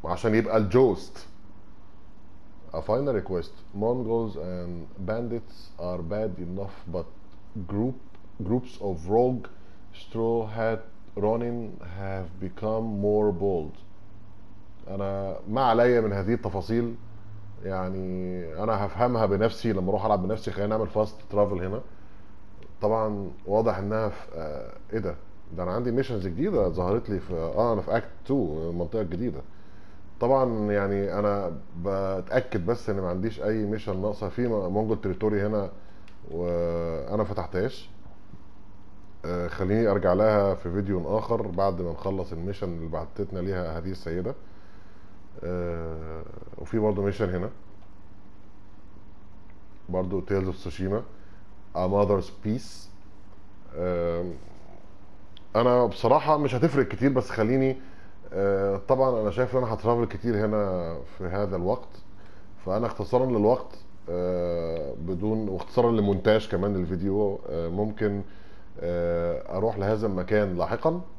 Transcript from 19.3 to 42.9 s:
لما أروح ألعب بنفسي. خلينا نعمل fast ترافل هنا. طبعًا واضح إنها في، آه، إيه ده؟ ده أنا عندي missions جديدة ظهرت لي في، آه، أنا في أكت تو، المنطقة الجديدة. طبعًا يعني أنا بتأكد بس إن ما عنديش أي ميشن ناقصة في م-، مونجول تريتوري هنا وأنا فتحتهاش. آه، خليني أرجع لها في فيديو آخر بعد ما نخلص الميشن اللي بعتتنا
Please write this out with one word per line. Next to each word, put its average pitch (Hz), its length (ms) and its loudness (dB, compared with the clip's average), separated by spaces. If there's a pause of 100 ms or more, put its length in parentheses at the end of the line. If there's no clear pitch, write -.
لما 95 160 2
أروح 101 160 2
ألعب 98 220 4
بنفسي. 107 240 -2
خلينا 104 260 0
نعمل 110 100 2
fast 107 280 0 (140)
ترافل 98 360 2
هنا. 104 160 -2 (1000)
طبعًا 107 500 2 (140)
واضح 104 320 4
إنها 107 320 0
في، - 160 -6 (100)
آه، 76 360 -6 (220)
إيه 113 60 2
ده؟ 90 160 -2 (420)
ده 90 60 -2
أنا 90 80 0
عندي 120 200 0
missions 117 360 0
جديدة 110 420 2
ظهرت 92 400 0
لي 98 100 0
في، 92 140 -6
آه، 87 400 2
أنا 98 80 2
في 110 160 2
أكت 117 120 0 (160)
تو، 85 440 0
المنطقة 87 320 -2
الجديدة. 87 400 -2 (800)
طبعًا 120 520 4
يعني 98 480 2
أنا 101 320 2 (320)
بتأكد 95 840 0
بس 117 240 0
إن 98 100 0
ما 92 100 -2
عنديش 98 320 -2
أي 107 240 2
ميشن 101 360 -2
ناقصة 104 280 -2
في 123 180 0
م-، 98 260 0
مونجول 107 280 2
تريتوري 104 460 0
هنا 101 240 0 (600)
وأنا 85 920 0
فتحتهاش. 98 680 -2 (1400)
آه، 87 220 -2
خليني 104 400 4
أرجع 95 260 6
لها 101 420 6
في 87 160 -4
فيديو 95 460 2
آخر 110 240 2
بعد 92 400 2
ما 87 100 -2
نخلص 95 400 -2
الميشن 92 360 -4
اللي 82 200 -4
بعتتنا 90 520 -4